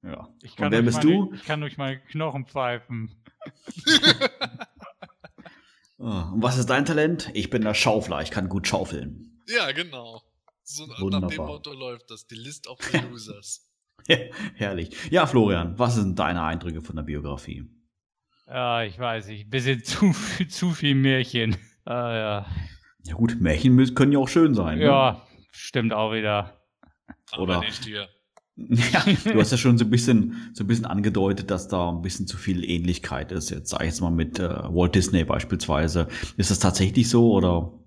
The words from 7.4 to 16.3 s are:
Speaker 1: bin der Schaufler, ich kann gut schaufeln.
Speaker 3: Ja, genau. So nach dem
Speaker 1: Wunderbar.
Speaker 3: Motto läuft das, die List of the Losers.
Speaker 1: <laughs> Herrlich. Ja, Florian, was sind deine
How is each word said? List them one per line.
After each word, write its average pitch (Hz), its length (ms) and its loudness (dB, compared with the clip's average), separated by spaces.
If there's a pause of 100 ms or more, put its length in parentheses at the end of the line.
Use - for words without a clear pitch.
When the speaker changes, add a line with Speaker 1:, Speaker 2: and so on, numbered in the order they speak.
Speaker 1:
bin 120 120 0
der 107 140 0
Schaufler, 101 460 0
ich 80 100 -6
kann 95 180 -4
gut 92 180 -4
schaufeln. - 800 -6
Speaker 3:
Ja, 208 240 -2
genau. 131 500 -10 (420)
So 147 220 -14
nach 113 120 -18
dem 92 60 -6
Speaker 1:
Wunderbar. 95 440 -2
Speaker 3:
Motto - 240 -14
läuft 123 400 -14
das, 110 160 -20
die 117 80 -20
List 131 320 -18
of - 140 -18
the - 160 -4
Losers. 113 720 -10 (380)
Speaker 1:
<laughs> - 40 4 (440)
Herrlich. 92 340 -6 (220)
Ja, 165 160 4
Florian, 95 520 2
was 120 160 2
sind 95 240 0
deine 85 240 -2